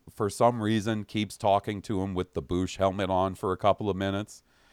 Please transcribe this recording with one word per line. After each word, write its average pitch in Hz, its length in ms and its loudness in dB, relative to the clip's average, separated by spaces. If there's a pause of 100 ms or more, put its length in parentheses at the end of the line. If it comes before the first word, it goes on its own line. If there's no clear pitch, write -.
(120)
for 107 160 -2
some 120 320 2
reason 107 440 0
keeps 107 320 -6
talking 101 460 0
to 95 200 -4
him 98 100 -4
with 90 220 -4
the 80 80 -4
Bouche 87 340 -2
helmet 95 320 0
on 95 280 0
for 98 160 -2
a 90 40 -2
couple 104 320 2
of 92 80 0
minutes. 98 460 -4 (300)